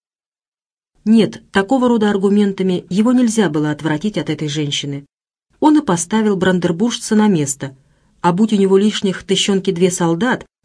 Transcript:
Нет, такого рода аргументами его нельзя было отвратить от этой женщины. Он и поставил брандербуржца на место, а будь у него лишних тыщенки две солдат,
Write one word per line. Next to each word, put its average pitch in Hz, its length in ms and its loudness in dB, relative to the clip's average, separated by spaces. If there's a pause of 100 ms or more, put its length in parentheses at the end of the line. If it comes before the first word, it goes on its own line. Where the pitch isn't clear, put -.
(1080)
Нет, 220 460 2
такого 247 360 0
рода 220 220 2
аргументами 196 800 0
его 214 220 2
нельзя 226 380 2
было 151 200 -2
отвратить 151 480 -4
от 156 140 -4
этой 151 160 -6
женщины. 143 580 -6 (540)
Он 302 180 4
и 294 80 -2
поставил 208 500 -2
брандербуржца 185 800 -2
на 214 120 4
место, 143 500 -2 (440)
а 175 120 2
будь 214 200 0
у - 20 2
него 190 200 4
лишних 202 480 0
тыщенки 190 480 -2
две 175 200 2
солдат, 175 560 -2 (180)